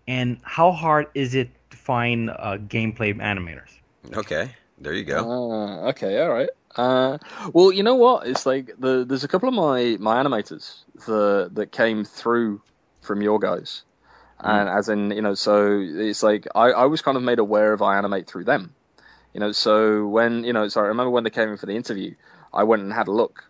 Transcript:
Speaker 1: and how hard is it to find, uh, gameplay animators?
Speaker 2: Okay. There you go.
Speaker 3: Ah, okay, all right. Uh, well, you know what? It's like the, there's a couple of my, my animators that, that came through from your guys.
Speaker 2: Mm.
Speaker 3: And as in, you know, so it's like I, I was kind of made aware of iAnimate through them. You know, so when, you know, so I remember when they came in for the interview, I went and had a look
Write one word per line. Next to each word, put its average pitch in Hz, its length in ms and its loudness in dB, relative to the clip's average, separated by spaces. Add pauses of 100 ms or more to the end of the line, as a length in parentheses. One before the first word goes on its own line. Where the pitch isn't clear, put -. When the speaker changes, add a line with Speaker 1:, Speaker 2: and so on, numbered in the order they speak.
Speaker 1:
and 123 340 -4
how 170 300 2
hard 151 420 0
is 131 220 -2
it 127 140 0 (220)
to - 60 -20
find, 120 520 -2
uh, 101 280 -6
gameplay 107 600 -2
animators? 92 500 -6 (480)
Speaker 2:
Okay. 101 360 -6 (260)
There - 160 -10
you 95 100 -6
go. 78 220 -4 (580)
Speaker 3:
Ah, 117 60 -4
okay, 101 320 -4
all 170 80 -2
right. 127 200 -2 (260)
Uh, 127 420 0 (340)
well, 190 220 6
you 196 100 0
know 240 120 4
what? 247 320 6
It's 131 180 -4
like 131 340 0
the, 131 240 0
there's 131 220 -4
a - 20 -4
couple 185 220 0
of 254 60 0
my, 127 440 2
my 110 240 2
animators - 600 -6 (240)
that, 101 480 2
that 104 180 -6
came 110 320 0
through 117 560 -2 (400)
from 101 200 -6
your 104 180 2
guys. 98 420 -4 (580)
Speaker 2:
Mm. 104 220 2
Speaker 3:
And 101 80 0
as 101 180 0
in, 104 240 0
you 104 100 -4
know, 104 120 0
so 104 480 2
it's 98 420 -4
like 107 320 2
I, 117 160 6
I 123 140 4
was 156 160 0
kind 135 160 0
of 123 60 -4
made 123 160 0
aware 107 340 2
of 104 80 -2
iAnimate 101 460 0
through 90 180 -12
them. 101 280 -2 (600)
You 107 80 -8
know, 104 100 -2
so 107 560 2
when, 117 380 2
you 120 80 0
know, 107 160 0
so 110 100 -2
I 104 60 2
remember 120 240 -2
when 120 160 0
they 113 40 -4
came 110 200 -2
in 104 80 -8
for - 80 -14
the 98 100 -6
interview, 98 400 -8 (380)
I 101 100 2
went 110 200 4
and 101 100 -8
had 110 160 -2
a - 20 0
look 110 380 -2